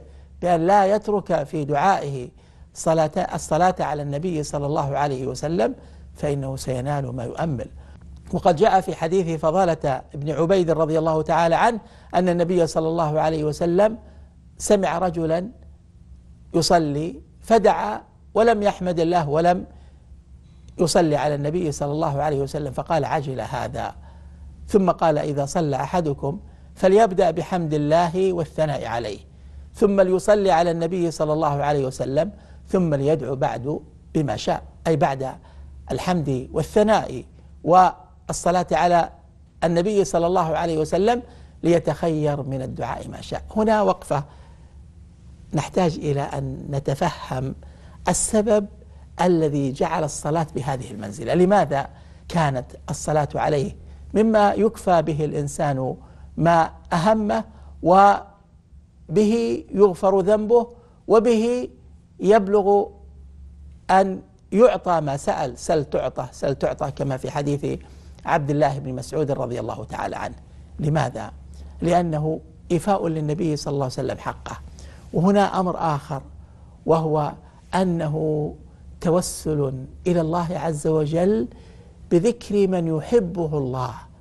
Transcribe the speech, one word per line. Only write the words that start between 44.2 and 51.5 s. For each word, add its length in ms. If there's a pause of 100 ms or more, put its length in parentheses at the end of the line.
نحتاج 400
إلى 260
أن 500
نتفهم 840 (540)
السبب 580 (540)
الذي 520
جعل 320
الصلاة 500
بهذه 360
المنزلة. 440
لماذا 540 (400)